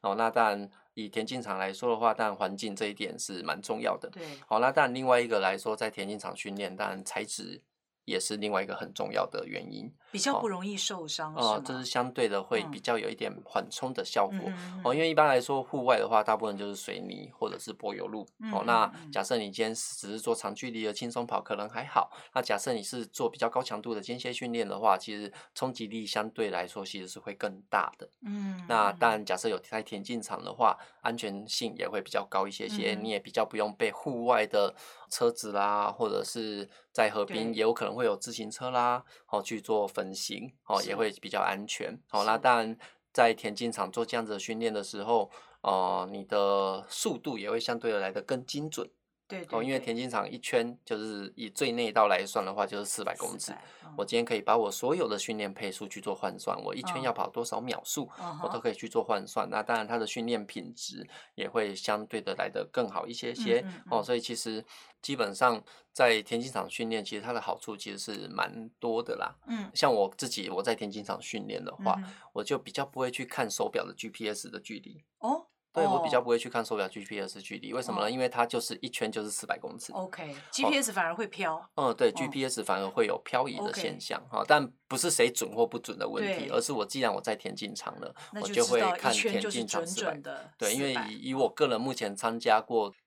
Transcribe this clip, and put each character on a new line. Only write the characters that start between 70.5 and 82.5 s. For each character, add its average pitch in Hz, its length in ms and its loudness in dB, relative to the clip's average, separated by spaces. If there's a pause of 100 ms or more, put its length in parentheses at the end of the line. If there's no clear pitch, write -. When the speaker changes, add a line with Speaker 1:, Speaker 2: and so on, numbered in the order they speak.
Speaker 1:
我 92 120 -2
在 113 120 2
田 107 160 -6
径 107 120 -8
场 - 200 -4
训 104 240 -8
练 101 180 -6
的 95 120 -8
话， 196 200 2
Speaker 2:
嗯 196 60 -6
哼。 - 100 -12 (220)
Speaker 1:
我 104 100 -4
就 139 140 -2
比 - 120 -10
较 139 140 -2
不 135 160 -8
会 127 100 0
去 123 140 -6
看 117 260 -2
手 101 200 -2
表 - 120 0
的 98 120 -8
G 113 160 -10
P 107 180 -4
S 104 220 -6
的 104 100 -10
距 104 180 -12
离。 - 240 -18 (180)
Speaker 2:
哦。 294 260 0 (280)
Speaker 1:
对， 165 120 4
Speaker 2:
哦。 147 80 6
Speaker 1:
我 - 80 2
比 - 80 0
较 123 100 6
不 117 80 -2
会 120 100 6
去 120 120 -4
看 117 120 0
手 110 140 -2
表 101 100 0
G 98 160 -8
P 104 160 -8
S 98 220 -8
距 101 160 -10
离， 104 160 -10
为 123 80 -2
什 120 140 -4
么 104 80 0
呢？ 104 40 2
Speaker 2:
哦。 110 40 0
Speaker 1:
因 127 80 -2
为 127 100 2
它 120 160 2
就 110 160 -2
是 - 220 -6
一 123 80 -6
圈 113 200 -2
就 110 120 -4
是 104 80 -4
四 - 160 -6
百 - 120 -2
公 - 200 -10
尺。 - 160 -12
Speaker 2:
OK， 185 360 -8
Speaker 1:
哦。 139 60 -12 (140)
Speaker 2:
G - 160 0
P 208 100 4
S 262 160 0
反 190 100 0
而 165 120 0
会 214 120 -4
飘。 170 400 -2 (100)
Speaker 1:
嗯， 131 180 2
对， 120 160 6
Speaker 2:
哦。 - 40 -6
Speaker 1:
G 135 140 -2
P 131 160 0
S 123 180 -2